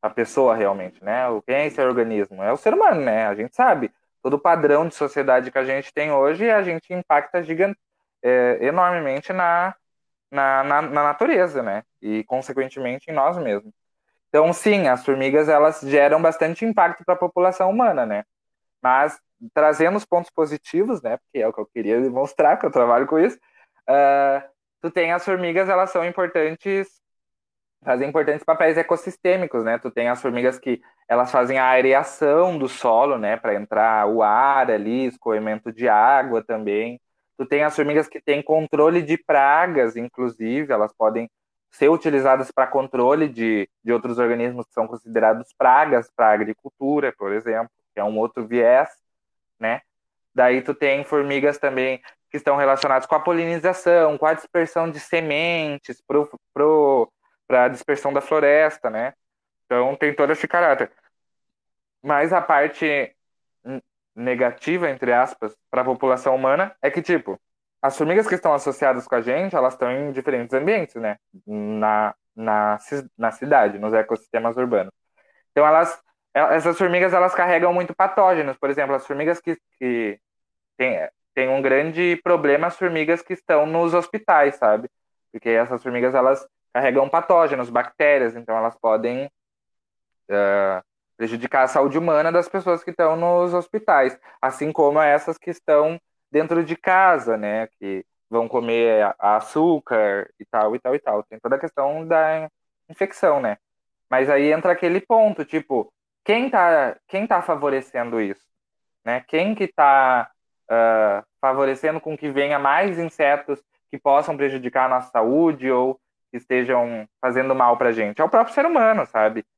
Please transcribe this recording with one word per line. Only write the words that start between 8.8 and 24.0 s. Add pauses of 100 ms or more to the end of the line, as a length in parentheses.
na, (560)
na,
na,
na
natureza,
né? (180)
E,
consequentemente,
em
nós
mesmos. (560)
Então,
sim,
as
formigas,
elas
geram
bastante
impacto
pra
população
humana,
né? (580)
Mas, (340)
trazendo
os
pontos
positivos,
né?
Porque
é
o
que
eu
queria
demonstrar,
que
eu
trabalho
com
isso. (480)
Ah, (380)